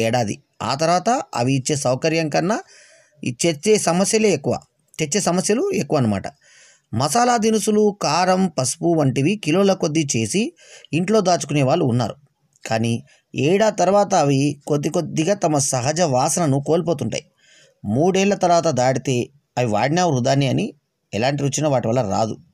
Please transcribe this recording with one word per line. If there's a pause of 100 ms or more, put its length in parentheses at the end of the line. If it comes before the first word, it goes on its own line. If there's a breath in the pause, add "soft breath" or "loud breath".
ఏడాది, (260)
ఆ
తర్వాత (300)
అవి
ఇచ్చే
సౌకర్యం
కన్నా (680 soft breath)
ఈ (120)
తెచ్చే (140)
సమస్యలే
ఎక్కువ, (440)
తెచ్చే
సమస్యలు (180)
ఎక్కువ
అన్నమాట. (680 soft breath)
మసాలా
దినుసులు, (220)
కారం, (160)
పసుపు (100)
వంటివి (100)
కిలోల
కొద్దీ (100)
చేసి (500 loud breath)
ఇంట్లో
దాచుకునే
వాళ్ళు
ఉన్నారు, (460)
కానీ (400 soft breath)
ఏడాది
తర్వాత
అవి (300)
కొద్ది
కొద్దిగా
తమ (100)
సహజ (140)
వాసనను (100)
కోల్పోతుంటాయి. (580 soft breath)
మూడేళ్ల
తర్వాత (120)
దాటితే (400)
అవి
వాడినా
వృధానే
అని, (460)
ఎలాంటి
రుచినా
వాటి
వల్ల (120)
రాదు. (160)